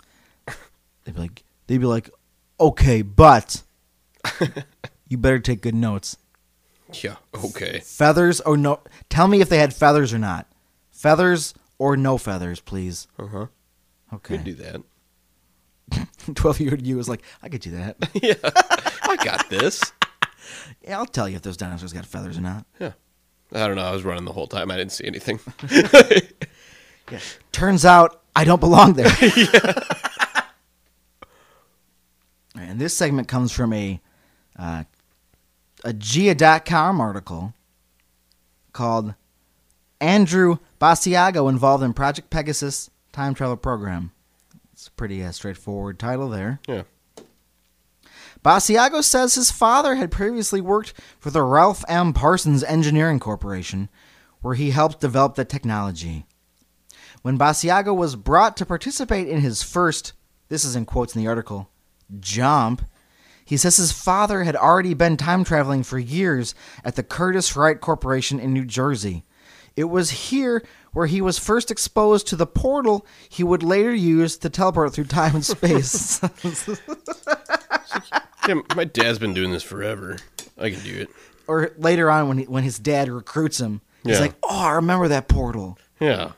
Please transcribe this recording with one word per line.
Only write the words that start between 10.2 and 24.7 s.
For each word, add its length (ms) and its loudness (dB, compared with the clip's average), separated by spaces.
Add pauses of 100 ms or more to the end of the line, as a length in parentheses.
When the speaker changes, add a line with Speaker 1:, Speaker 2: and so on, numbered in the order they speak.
Speaker 1:
Feathers 640 2 (240)
or 180 0
no 220 0
feathers, 420 -8
please. 460 -10 (100)
Speaker 2:
Uh-huh. 300 -12 (680)
Speaker 1:
Okay. 260 -12
Speaker 2:
Could 60 -12
do 100 -12
that. 1500 -16 (100)
Speaker 1:
<laughs> 180 -14
Twelve-year-old 500 -2
you 120 -4
was 120 -8
like, 140 -10 (200)
"I 60 -18
could 120 -12
do 120 -16
that." 240 -12 (160)
Speaker 2:
<laughs> 80 -4
Yeah, 140 2 (680)
I 200 -2
got 240 -6
this. 320 -2 (180)
Speaker 1:
<laughs> 40 -2 (800)
Yeah, 160 -12
I'll 80 -8
tell 220 -6
you 80 -10
if 60 -14
those 140 -12
dinosaurs 360 -12
got 140 -14
feathers 300 -14
or 40 -8
not. 240 -10 (160)
Speaker 2:
Yeah. 120 -10 (600)
I 160 -4
don't 80 -4
know. 80 -4
I 80 -6
was 100 -6
running 220 -8
the 80 -12
whole 160 -10
time. 220 -8